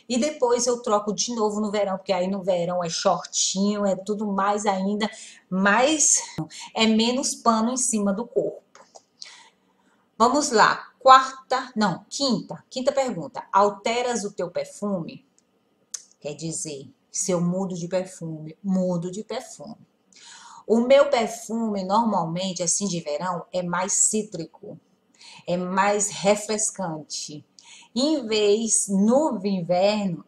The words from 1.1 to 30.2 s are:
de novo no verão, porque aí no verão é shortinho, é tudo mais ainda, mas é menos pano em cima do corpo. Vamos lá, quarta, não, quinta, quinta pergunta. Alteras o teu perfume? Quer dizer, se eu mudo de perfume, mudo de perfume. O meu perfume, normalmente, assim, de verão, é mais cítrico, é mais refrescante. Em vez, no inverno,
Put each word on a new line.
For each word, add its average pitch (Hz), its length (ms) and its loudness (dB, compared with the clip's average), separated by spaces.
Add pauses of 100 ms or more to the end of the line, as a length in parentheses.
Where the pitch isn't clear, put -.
de 240 220 -4
novo 214 260 -2
no 208 100 -2
verão, 196 260 -2
porque 190 160 -4
aí 180 140 0
no 196 160 -4
verão 180 400 0
é 170 60 -4
shortinho, 202 960 0
é 190 80 0
tudo 208 320 -6
mais 202 400 0
ainda, 202 420 0 (400)
mas 208 760 4 (520)
é 220 120 4
menos 226 480 2
pano 226 360 2
em 262 60 -2
cima 202 360 0
do 233 140 -4
corpo. - 340 -4 (1600)
Vamos 254 320 2
lá, 190 380 4 (100)
quarta, - 800 4
não, 208 320 0
quinta, - 600 -4
quinta 262 240 -2
pergunta. 226 600 -4
Alteras 214 720 2
o 202 80 -8
teu 170 180 -6
perfume? 170 720 -6 (960)
Quer 147 140 -10
dizer, 147 580 -10 (180)
se - 220 -2
eu 170 80 2
mudo 180 340 0
de 170 140 -6
perfume, 165 760 -6
mudo 180 480 0
de 208 140 -8
perfume. - 640 -12 (800)
O 233 140 4
meu 277 300 6
perfume, 220 720 -2
normalmente, 185 800 0
assim, 175 240 -2
de 170 140 -4
verão, 165 520 -6
é 180 100 -2
mais 180 300 0
cítrico, - 840 -2 (680)
é 175 100 0
mais 196 520 0
refrescante. 160 1400 -4 (500)
Em 269 320 0
vez, 214 640 2
no 226 560 4
inverno, 190 840 0